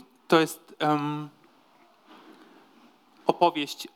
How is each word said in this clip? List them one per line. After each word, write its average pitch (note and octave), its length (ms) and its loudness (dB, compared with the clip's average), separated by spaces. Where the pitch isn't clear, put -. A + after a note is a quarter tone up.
to E3 120 6
jest, - 380 -4
em, D3 500 -2
opowieść D#3 680 -2